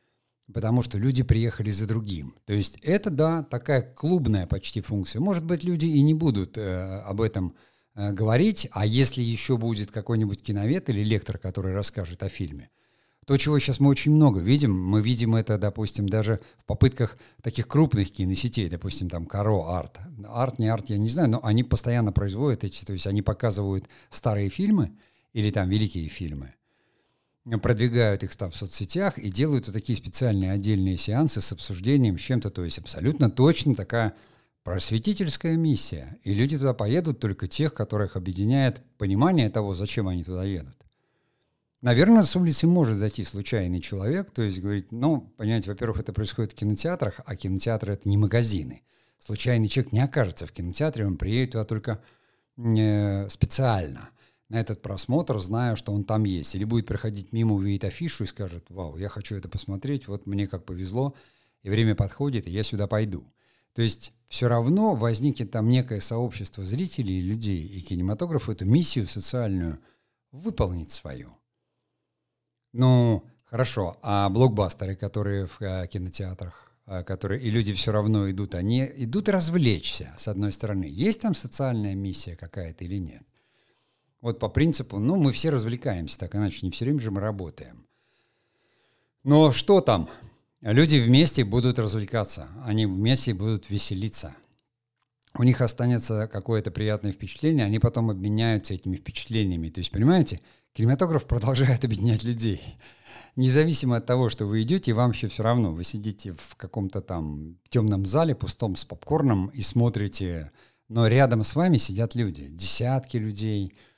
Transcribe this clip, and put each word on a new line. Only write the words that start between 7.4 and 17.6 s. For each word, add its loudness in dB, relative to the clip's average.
э, -2
говорить, 2
а 0
если 2
ещё 0
будет -4
какой-нибудь -2
киновед -2
или 0
лектор, -2
который -4
расскажет -6
о -6
фильме, -10
то, 4
чего 2
щас 0
мы 8
очень 4
много 8
видим, 4
мы 2
видим 2
это, 2
допустим, -2
даже 0
в -20
попытках 0
таких -4